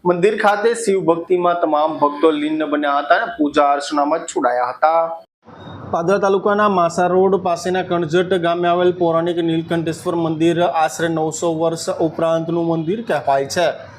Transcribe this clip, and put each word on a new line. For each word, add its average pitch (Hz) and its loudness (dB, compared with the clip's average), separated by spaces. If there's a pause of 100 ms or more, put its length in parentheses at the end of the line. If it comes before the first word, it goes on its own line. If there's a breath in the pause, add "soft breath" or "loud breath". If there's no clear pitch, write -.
મંદિર 180 4
ખાતે 214 2
શિવ 196 0
ભક્તિમાં 170 2
તમામ 156 0
ભક્તો 147 2
લીન 156 -2
બન્યા 143 -2
હતા 143 2
અને 220 -2
પૂજા 143 2
અર્ચનામાં 147 0
જોડાયા 123 -2
હતા. 165 0 (680)
પાદરા 180 0
તાલુકાના 202 2
માસા 180 2
રોડ 185 4
પાસેના 180 -2
કણઝટ 175 0
ગામે 175 0
આવેલ 180 2
પૌરાણિક 170 0
નીલકંઠેશ્વર 165 -2
મંદિર 165 0
આશરે 165 0
નવસો 160 -2
વર્ષ 165 -2
ઉપરાંતનું 165 -2
મંદિર 165 -2
કહેવાય 139 0
છે. - -4